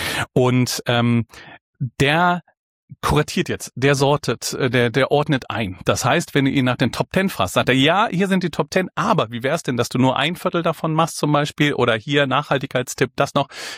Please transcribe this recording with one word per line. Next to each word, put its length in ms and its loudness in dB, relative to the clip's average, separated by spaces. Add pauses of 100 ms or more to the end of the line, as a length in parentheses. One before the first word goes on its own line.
(340)
Und, 520 2
ähm, 400 2 (720)
der 420 2 (600)
kuratiert 480 0
jetzt, 260 -8
der 200 2
sortet, 580 0
äh, 160 0
der, 200 2
der 220 0
ordnet 380 0
ein. 340 -6
Das 220 -2
heißt, 280 0
wenn 120 2
du 60 2
ihn 140 2
nach 120 0
den 140 0
Top 200 -4
ten 180 0
fragst, 260 -2
sagt 140 2
er, 60 4
"Ja, 340 4
hier 180 0
sind 160 0
die 60 -2
Top 220 -4
ten, 240 0
aber 340 0
wie 140 -8
wär's 200 -2
denn, 120 -2
dass 140 -2
du 80 -4
nur 200 2
ein 180 -2
Viertel 280 -4
davon 300 -2
machst 240 0
zum 140 0
Beispiel 420 0
oder 220 2
hier 320 0
Nachhaltigkeitstipp, 880 -2
das 180 -2
noch, 140 0 (300)